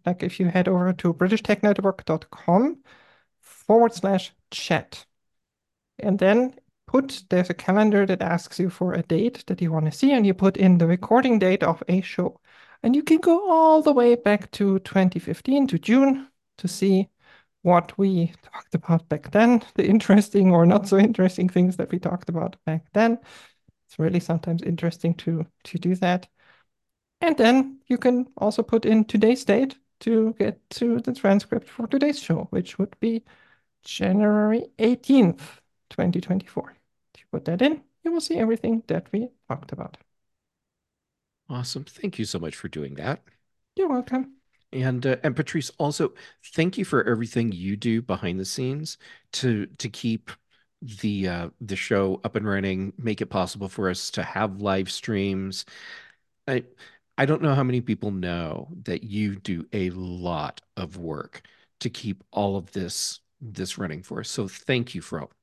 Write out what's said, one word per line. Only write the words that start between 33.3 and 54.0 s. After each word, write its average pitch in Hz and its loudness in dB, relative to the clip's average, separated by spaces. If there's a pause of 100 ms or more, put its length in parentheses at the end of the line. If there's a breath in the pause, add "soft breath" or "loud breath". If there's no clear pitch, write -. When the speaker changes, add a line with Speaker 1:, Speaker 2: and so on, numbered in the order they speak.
Speaker 1:
January 214 0 (120)
eighteenth, 240 2 (260)
twenty - -2
twenty-four. - -6 (400)
If - -20
you - -20
put - -8
that 175 -2
in, 302 0 (220)
you 330 -4
will 339 -2
see 330 -6
everything 226 -2
that 165 -4
we 226 -4 (180)
talked - -10
about. - -14 (1500)
Speaker 2:
Awesome. 123 -10
Thank - -10
you 110 -4
so 95 -8
much 82 -8
for - -14
doing 71 -10
that. 85 -8 (540)
Speaker 1:
You're 381 -2
welcome. 262 -6 (360)
Speaker 2:
And, 131 -4
uh, 131 2
and 135 -2
Patrice, - -6
also, 147 -4 (400 loud breath)
thank 175 -2
you 190 -4
for 123 0
everything 117 -2
you 95 -6
do 113 -2
behind 92 -6
the 95 -8
scenes 139 -8 (360 loud breath)
to, 113 -2 (100)
to 113 -10
keep 113 -6 (500)
the, 104 -6
uh, 87 -8 (120)
the 101 -8
show 98 -2
up 110 -8
and 107 -4
running, 98 -4
make 113 -6
it 107 -4
possible 98 -6
for 95 -4
us - -8